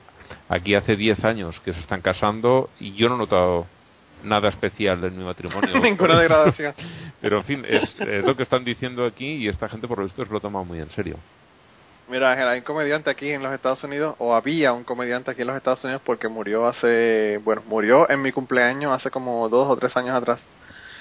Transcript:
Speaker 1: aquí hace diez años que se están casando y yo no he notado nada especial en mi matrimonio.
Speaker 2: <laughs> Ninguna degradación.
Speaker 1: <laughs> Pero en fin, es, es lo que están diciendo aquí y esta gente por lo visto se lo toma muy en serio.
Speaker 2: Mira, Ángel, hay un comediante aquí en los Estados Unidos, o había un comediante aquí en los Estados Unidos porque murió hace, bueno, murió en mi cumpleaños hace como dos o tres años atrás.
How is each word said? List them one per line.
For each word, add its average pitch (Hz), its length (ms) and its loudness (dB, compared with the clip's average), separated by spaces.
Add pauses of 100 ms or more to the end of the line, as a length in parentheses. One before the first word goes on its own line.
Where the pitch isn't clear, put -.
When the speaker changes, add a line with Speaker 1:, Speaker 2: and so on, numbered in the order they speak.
(480)
Speaker 1:
aquí 92 260 2
hace 101 220 2
diez 104 280 2
años 104 360 -2
que 95 120 -6
se 85 80 -8
están 90 200 -6
casando 110 720 2 (100)
y 101 140 -10
yo 110 140 2
no 123 60 2
he 123 40 -2
notado 90 480 2 (560)
nada 104 280 2
especial 95 540 -2
en 92 120 -6
mi 92 80 -12
matrimonio. 90 560 -4
Speaker 2:
<laughs> - 20 4
Ninguna 180 380 4
degradación. 156 540 4 (220)
Speaker 1:
<laughs> 160 260 -18
Pero 104 160 0
en 92 60 -4
fin, 135 220 -6
es, - 340 -2
es 104 240 -2
lo 131 120 2
que 127 60 -4
están 127 220 0
diciendo 123 420 -4
aquí 120 200 -6 (100)
y 113 120 -2
esta 98 200 -4
gente 113 200 -10
por 117 100 -4
lo 98 60 -2
visto 98 200 -8
se 104 80 -12
lo 104 80 -4
toma 101 220 -6
muy 87 160 -10
en 78 120 -10
serio. 82 260 -8 (960)
Speaker 2:
Mira, 127 220 2
Ángel, 127 160 0
hay 123 100 0
un 120 60 -10
comediante 151 440 -2
aquí 139 220 -4
en 139 120 -6
los 135 120 -6
Estados 131 300 -2
Unidos, 143 340 -4
o 120 160 2
había 147 380 2
un 120 120 -4
comediante 123 460 -4
aquí 131 120 -10
en 120 40 -2
los 135 100 -4
Estados 131 280 -2
Unidos 131 200 -6
porque 117 240 -2
murió 110 380 0
hace, 113 800 2
bueno, 107 220 0
murió 110 440 6
en 139 100 2
mi 135 120 -2
cumpleaños 131 600 0
hace 131 180 -4
como 123 380 -2
dos 127 220 4
o 123 60 4
tres 123 200 -4
años 123 200 -2
atrás. 120 260 -2 (580)